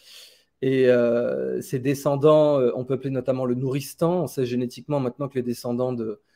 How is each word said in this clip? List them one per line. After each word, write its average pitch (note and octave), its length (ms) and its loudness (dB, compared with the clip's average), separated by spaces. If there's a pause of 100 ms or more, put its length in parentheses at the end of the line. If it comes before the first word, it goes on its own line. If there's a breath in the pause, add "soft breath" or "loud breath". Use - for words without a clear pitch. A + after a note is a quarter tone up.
(640 loud breath)
Et, C3 260 4
euh, B2 720 2
ses - 160 -6
descendants, C#3+ 840 4
euh, B2 140 4
ont B2+ 100 -4
peuplé C3 240 -4
notamment C3 380 -2
le B2 80 0
Nouristan. C#3+ 720 -2
On - 20 -4
sait C3 180 -4
génétiquement B2 560 -4
maintenant C3 260 -4
que C3 100 -8
les B2+ 60 -2
descendants B2 520 -4
de, A2 260 -8 (160)